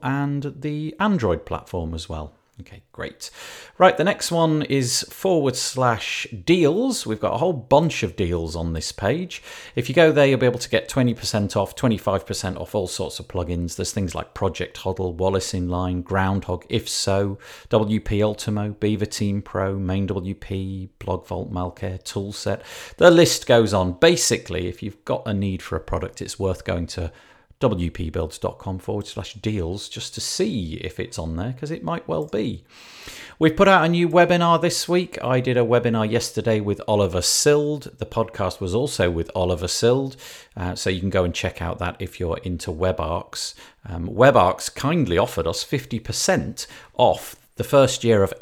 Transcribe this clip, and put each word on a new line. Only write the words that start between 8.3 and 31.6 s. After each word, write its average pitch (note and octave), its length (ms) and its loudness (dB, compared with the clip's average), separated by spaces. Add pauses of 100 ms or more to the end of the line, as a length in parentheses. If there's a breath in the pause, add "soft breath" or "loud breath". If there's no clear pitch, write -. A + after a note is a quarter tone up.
on E2+ 180 -4
this D#2+ 180 -6
page. D#3 500 -4 (320 loud breath)
If B2 160 -4
you C3 60 -4
go E3 160 8
there, C#3+ 160 6
you'll C3+ 100 4
be B2+ 80 2
able B2 140 2
to - 100 -8
get - 180 0
twenty B2 280 2
percent G#2 420 -2
off, G2 160 0
twenty-five G2+ 500 0
percent - 340 -6
off E2+ 180 -10
all G2+ 100 0
sorts - 340 -8
of F2 80 -14
plugins. F2 500 -4
There's F2+ 160 -6
things F#2 200 -4
like D#2+ 220 -10
Project - 420 -4
Huddle, F#2 360 -4
Wallace F#2 400 0
Inline, F2+ 500 -2
Groundhog, F#2+ 640 -2
If A2 180 -2
So, G2 520 -2 (300 loud breath)
W G#2+ 300 2
P G#2 220 0
Ultimo, G#2 520 -2
Beaver G#2 340 -2
Team G2+ 340 -2
Pro, G2 380 -4
Main F#2+ 260 0
W F#2+ 300 -4
P, F#2+ 540 -8 (100)
Blog F2+ 260 -6
Vault F#2 260 -8
Malcare, F2+ 520 -6
Toolset. G2+ 580 -6 (360 loud breath)
The F3 120 10
list E3+ 380 6
goes A2+ 260 6
on. F#2 200 2
Basically, G#2+ 720 2
if - 160 -10
you've G2 200 -12
got - 220 -4
a A2 80 -2
need G2 300 -2
for - 140 -6
a D#2+ 40 -6
product, - 400 -8
it's - 160 -12
worth F#2+ 260 -2
going F2 240 -2
to E2+ 240 -6 (480 soft breath)
W F2+ 320 0
P E2 180 -8
builds E2 300 -6
dot - 180 -4
com F#2 220 -8
forward G#2 260 -6
slash - 300 -12
deals G2 520 -6
just - 280 -12
to - 40 -10
see C3 640 -4
if - 160 -10
it's - 200 -8
on D#2+ 160 -6
there, G#2 180 -4
'cause C#3+ 160 -10